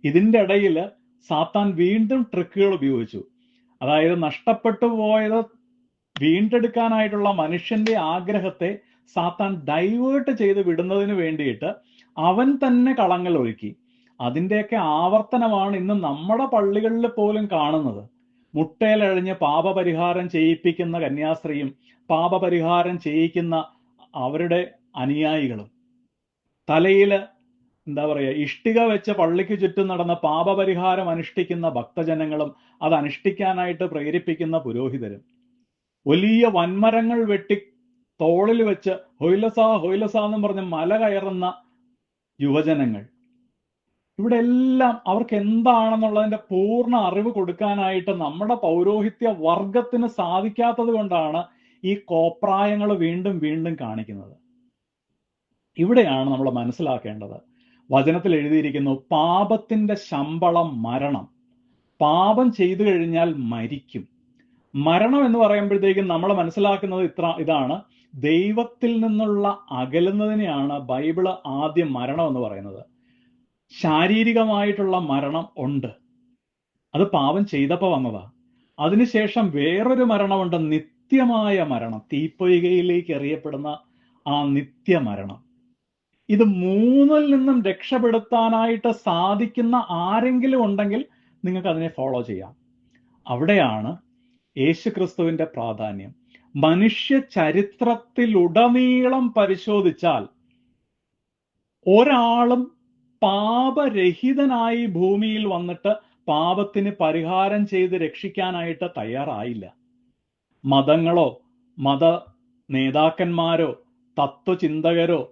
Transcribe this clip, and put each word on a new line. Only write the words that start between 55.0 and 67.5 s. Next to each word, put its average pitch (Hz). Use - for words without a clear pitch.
ഇവിടെയാണ് 165
നമ്മൾ 135
മനസ്സിലാക്കേണ്ടത്. 117
വചനത്തിൽ 160
എഴുതിയിരിക്കുന്നു, 147
"പാപത്തിന്റെ 202
ശമ്പളം 170
മരണം." 123
പാപം 196
ചെയ്തു 190
കഴിഞ്ഞാൽ 170
മരിക്കും. 117
മരണം 185
എന്ന് 233
പറയുമ്പോഴത്തേക്കും 202
നമ്മൾ 175
മനസ്സിലാക്കുന്നത് 190
ഇത്ര, 170
ഇതാണ്, 147